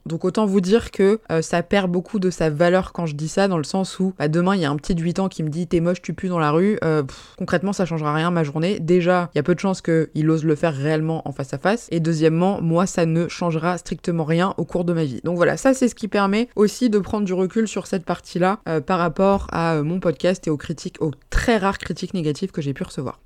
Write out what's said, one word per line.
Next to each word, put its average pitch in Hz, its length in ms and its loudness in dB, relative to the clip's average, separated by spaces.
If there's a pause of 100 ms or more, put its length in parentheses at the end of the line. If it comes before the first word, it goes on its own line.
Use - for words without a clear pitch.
Donc 160 200 -4
autant 214 200 0
vous 196 140 4
dire 196 320 2
que, 202 300 2 (100)
euh, 165 100 2
ça 175 220 0
perd 196 260 0
beaucoup 180 300 -2
de 180 100 0
sa 160 200 0
valeur 175 420 2
quand 170 140 -6
je 151 100 -4
dis 156 140 -6
ça, 196 180 2
dans 185 100 0
le 151 60 0
sens - 360 -4
où, 190 200 0
bah, 147 80 0
demain, 175 280 2
il 185 60 0
y 156 40 0
a 139 40 0
un 147 60 -2
petit 151 180 -2
de 165 80 -2
huit 170 180 -2
ans 190 100 0
qui - 120 -8
me 156 80 -4
dit « 170 180 -6
T'es 175 120 2
moche, 175 220 0
tu 165 120 -8
pues » 185 160 -6
dans 175 80 -2
la 151 140 2
rue, 190 320 4
euh, 156 200 2
pff, - 340 -14
concrètement, 185 340 0
ça 190 140 0
changera 151 280 -2
rien 160 140 0
à 180 40 0
ma 170 120 2
journée. 156 360 -2
Déjà, 175 540 2
il - 40 -2
y - 20 0
a 139 40 2
peu 180 120 2
de - 40 -6
chances 190 220 -2
qu'il 156 480 0
ose 160 140 2
le 156 120 2
faire 156 200 0
réellement 156 520 -2
en 143 40 -6
face 135 220 -8
à 143 40 -4
face. 208 320 0
Et 170 100 0
deuxièmement, 160 600 2
moi, 170 240 2
ça 175 200 0
ne 165 220 0
changera 170 500 -2
strictement 165 480 -4
rien 170 320 2
au 165 80 -2
cours 180 180 -2
de 175 100 0
ma 165 120 0
vie. 123 180 -6
Donc 175 140 -2
voilà, 156 200 2
ça, 269 160 4
c'est 254 140 2
ce - 80 -4
qui 214 120 -8
permet 208 480 0
aussi 214 340 2
de 208 100 4
prendre 208 260 -2
du 180 80 -2
recul 190 340 0
sur - 200 -8
cette - 180 -4
partie-là, - 640 -2
euh, 160 140 0
par 180 180 0
rapport 190 520 2
à, 165 240 0
euh, 147 80 0
mon 170 160 -2
podcast 180 480 0
et - 20 0
aux 151 80 0
critiques, - 420 -10
aux 156 120 -2 (180)
très - 280 2
rares 196 220 -2
critiques - 340 -8
négatives 160 380 -2
que 165 100 -6
j'ai 139 120 -4
pu 143 100 -8
recevoir. - 420 -10